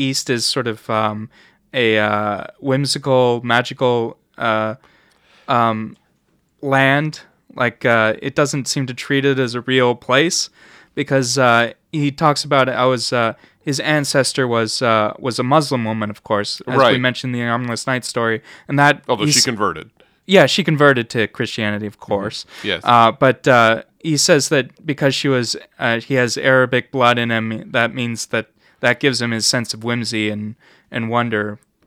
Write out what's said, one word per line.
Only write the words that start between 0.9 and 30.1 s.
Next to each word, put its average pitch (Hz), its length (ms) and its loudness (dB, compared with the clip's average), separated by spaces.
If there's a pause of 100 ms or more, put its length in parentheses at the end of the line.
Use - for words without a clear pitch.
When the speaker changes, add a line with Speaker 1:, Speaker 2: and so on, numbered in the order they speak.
Speaker 1:
um, 107 400 -2 (420)
a, 113 260 2
uh, 104 460 -2 (140)
whimsical, 131 840 0
magical, 120 760 0 (200)
uh, 110 360 0 (720)
um, 113 480 0 (640)
land. 139 600 0 (340)
Like, 120 300 -4
uh, 113 360 2
it 139 140 -8
doesn't 143 320 -2
seem 139 200 -4
to 127 80 -10
treat 135 300 -2
it 139 140 2
as 123 160 -2
a 123 60 -6
real 123 340 2
place 139 560 0 (440)
because, 135 440 -2
uh, 120 340 4 (200)
he 143 180 -2
talks 147 340 0
about 139 240 2
how 123 240 0
his, 120 200 -4
uh, 113 220 0 (260)
his 143 200 -4
ancestor 143 680 0
was, 113 340 -2
uh, 110 360 2
was 127 200 -4
a 131 60 -2
Muslim 135 400 0
woman, 110 260 -4
of - 140 -16
course, 104 420 -4
as 143 80 -6
we - 80 -2
Speaker 2:
Right. 123 180 4
Speaker 1:
mentioned 123 340 -4
in 120 60 -4
the 120 60 -4
Armless 117 400 -4
Knight 127 180 -4
story, 113 380 -4 (260)
and 143 100 0
that 143 300 4
Speaker 2:
Although 120 180 0
she 151 60 2
Speaker 1:
he's - 120 2
Speaker 2:
converted. 98 460 -4 (360)
Speaker 1:
Yeah, 185 200 6
she - 180 -2
converted 139 460 4
to 110 180 0
Christianity, 107 580 -6
of 101 140 -12
Speaker 2:
Mm-hmm. - 120 -10
Speaker 1:
course. 101 320 -4 (180)
Speaker 2:
Yes. 95 220 -4
Speaker 1:
Uh, 117 280 6
but, 131 340 0
uh, 117 360 4 (180)
he 160 160 -2
says 143 340 2
that 131 340 -2
because 139 300 -2
she - 140 -2
was, 123 280 0 (220)
uh, 117 220 -2
he 135 140 -6
has 123 220 0
Arabic 131 540 2
blood 120 280 4
in 117 120 -2
him, 113 400 -4
that 117 240 0
means 120 320 -6
that 110 220 -4 (320)
that 120 200 0
gives 127 220 0
him 120 80 -2
his 110 160 -2
sense 120 260 -2
of 110 100 -16
whimsy 113 460 -2